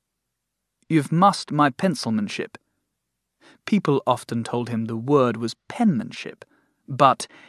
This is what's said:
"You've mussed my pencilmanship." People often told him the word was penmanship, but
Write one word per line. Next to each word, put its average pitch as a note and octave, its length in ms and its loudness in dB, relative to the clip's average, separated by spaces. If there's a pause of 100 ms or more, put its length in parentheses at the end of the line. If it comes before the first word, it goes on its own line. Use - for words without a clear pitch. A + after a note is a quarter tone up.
(880)
"You've D#3 240 2
mussed F#3 400 2
my D3 160 4
pencilmanship." A#2 880 -4 (1080)
People D#3+ 400 0
often A#2+ 380 -2
told A#2+ 240 -6
him A2+ 180 -4
the A2+ 120 -6
word B2 400 2
was A2+ 180 -6 (140)
penmanship, - 720 -2 (420)
but C3+ 400 2 (240)